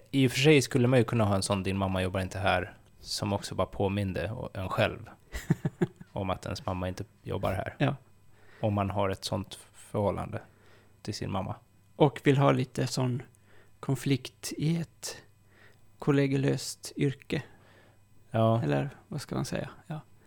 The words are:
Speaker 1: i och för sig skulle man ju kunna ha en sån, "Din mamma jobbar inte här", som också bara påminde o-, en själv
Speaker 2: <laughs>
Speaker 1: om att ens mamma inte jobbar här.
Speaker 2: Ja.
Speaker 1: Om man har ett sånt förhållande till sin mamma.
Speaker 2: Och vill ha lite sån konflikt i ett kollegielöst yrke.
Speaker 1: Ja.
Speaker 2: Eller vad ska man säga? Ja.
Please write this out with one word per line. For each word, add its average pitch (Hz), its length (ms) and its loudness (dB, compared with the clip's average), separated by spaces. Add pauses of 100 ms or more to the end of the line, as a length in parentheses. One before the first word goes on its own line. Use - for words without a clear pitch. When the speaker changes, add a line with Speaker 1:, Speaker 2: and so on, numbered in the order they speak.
(120)
Speaker 1:
i 135 160 4
och - 40 2
för 131 80 -2
sig 147 220 8
skulle 120 260 2
man 127 120 6
ju 113 60 6
kunna 117 180 2
ha 101 120 2
en 95 80 0
sån, 98 200 0
"Din 95 140 -2
mamma 95 240 0
jobbar 92 180 -2
inte 95 200 -6
här", 90 340 0 (260)
som - 340 -4
också 101 220 -6
bara 95 120 0
påminde 98 640 -2
o-, - 220 -8
en 92 160 -6
själv - 400 0 (500)
Speaker 2:
<laughs> - 520 -6
Speaker 1:
om 95 180 -4
att 90 160 -4
ens - 200 -8
mamma 92 220 -4
inte 92 160 -8 (200)
jobbar 98 300 -2
här. - 240 -6
Speaker 2:
Ja. 139 180 0 (640)
Speaker 1:
Om 107 120 2
man 98 160 0
har 101 200 0
ett 95 160 -6
sånt - 340 -6 (140)
förhållande 98 680 -4 (600)
till 107 120 -6
sin 95 180 -6
mamma. 95 240 -4 (400)
Speaker 2:
Och - 280 4
vill 139 140 6
ha 143 140 6
lite 131 360 -2
sån 127 340 -2 (580)
konflikt - 800 -4
i 160 200 0
ett - 400 -10 (840)
kollegielöst 139 960 0
yrke. - 480 -2 (880)
Speaker 1:
Ja. 113 320 4
Speaker 2:
Eller 143 260 0 (180)
vad 147 140 -8
ska - 140 -8
man 135 100 -2
säga? - 240 -6 (180)
Ja. 156 120 -8 (280)